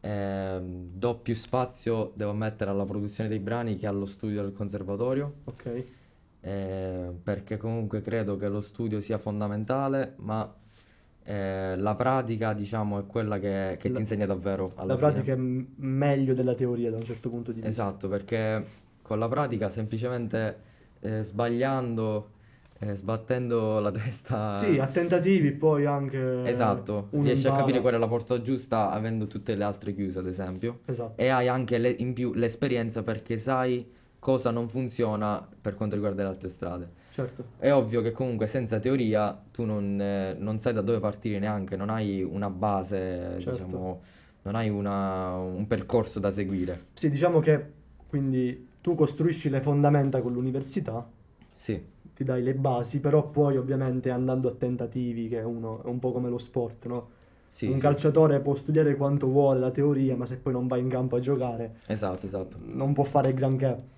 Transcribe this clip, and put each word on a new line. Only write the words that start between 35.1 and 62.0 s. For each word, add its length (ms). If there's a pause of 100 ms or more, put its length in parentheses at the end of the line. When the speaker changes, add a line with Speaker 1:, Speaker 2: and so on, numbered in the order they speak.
Speaker 1:
per 140
quanto 200
riguarda 280
le 60
altre 200
strade. 400 (220)
Speaker 2:
Certo. 320 (140)
Speaker 1:
È 160
ovvio 280
che 100
comunque 360
senza 320
teoria 580 (140)
tu 140
non, 360
eh, 380
non 200
sai 140
da 80
dove 180
partire 400
neanche, 360
non 140
hai 340
una 260
base, 880
Speaker 2:
Certo. 120
Speaker 1:
diciamo, 500 (420)
non 120
hai 140
una, 640
un 320
percorso 520
da 120
seguire. 600
Speaker 2:
Sì, 160
diciamo 320
che 220 (440)
quindi 600 (140)
tu 140
costruisci 540
le 120
fondamenta 600
con 120
l'università, 720 (520)
Speaker 1:
Sì. 240 (340)
Speaker 2:
ti 80
dai 200
le 120
basi, 460
però 280
poi 280
ovviamente 520
andando 380
a 60
tentativi, 760
che 140
uno 420
è 40
un 120
po' 140
come 160
lo 80
sport, 480
no? 240 (400)
Speaker 1:
Sì, 180
Speaker 2:
Un 80
Speaker 1:
sì. 60
Speaker 2:
calciatore 580
può 160
studiare 400
quanto 320
vuole 320
la 120
teoria, 440
ma 100
se 140
poi 140
non 140
va 100
in 120
campo 280
a 20
giocare 560 (120)
Speaker 1:
Esatto, 380